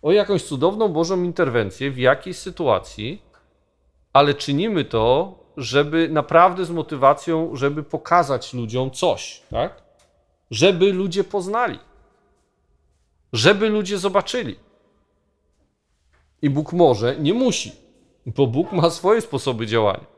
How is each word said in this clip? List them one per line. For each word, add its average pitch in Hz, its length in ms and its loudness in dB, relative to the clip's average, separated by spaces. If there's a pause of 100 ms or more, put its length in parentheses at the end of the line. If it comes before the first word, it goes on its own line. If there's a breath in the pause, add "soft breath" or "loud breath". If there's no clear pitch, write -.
o 160 100 2
jakąś 202 300 2
cudowną 190 460 -2
Bożą 170 340 -2
interwencję 135 680 -2
w 127 80 -10
jakiejś 135 400 0
sytuacji, 165 840 -4 (920)
ale 143 220 4
czynimy 156 500 -2
to, 127 540 0 (180)
żeby 143 520 0
naprawdę 170 560 2
z 165 60 -10
motywacją, 156 840 0
żeby 143 260 -2
pokazać 139 720 -2
ludziom 123 380 -4
coś, - 600 -4
tak? - 320 -6 (680)
Żeby 180 420 4
ludzie 185 320 -2
poznali, 202 540 -4 (1500)
żeby 196 360 4
ludzie 208 300 -2
zobaczyli. 190 580 -2 (1900)
I 143 80 2
Bóg 147 220 -2
może, 131 460 4
nie 156 160 0
musi, 247 380 -2 (540)
bo 131 200 0
Bóg 135 260 -2
ma 170 180 0
swoje 202 300 0
sposoby 127 460 -6
działania. 104 380 0 (120)